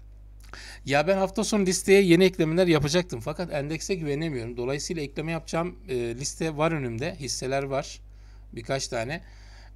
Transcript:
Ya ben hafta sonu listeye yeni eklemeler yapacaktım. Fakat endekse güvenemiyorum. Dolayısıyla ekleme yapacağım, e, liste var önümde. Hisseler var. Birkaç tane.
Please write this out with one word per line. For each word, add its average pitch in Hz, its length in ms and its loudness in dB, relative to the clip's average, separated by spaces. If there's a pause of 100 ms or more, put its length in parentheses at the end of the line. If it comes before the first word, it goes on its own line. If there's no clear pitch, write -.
(840)
Ya 143 220 2
ben 190 100 4
hafta 190 260 0
sonu 202 220 2
listeye 190 360 6
yeni 180 220 8
eklemeler 175 440 4
yapacaktım. 151 520 2
Fakat 160 340 -6
endekse 151 420 -4
güvenemiyorum. 143 640 -4
Dolayısıyla 143 460 -4
ekleme 156 280 -6
yapacağım, 165 480 -4 (100)
e, 131 60 -4
liste 131 640 -4
var 156 140 2
önümde. 139 440 -4
Hisseler 139 480 -4
var. 139 380 -6 (520)
Birkaç 135 340 -6
tane. 127 360 -6 (520)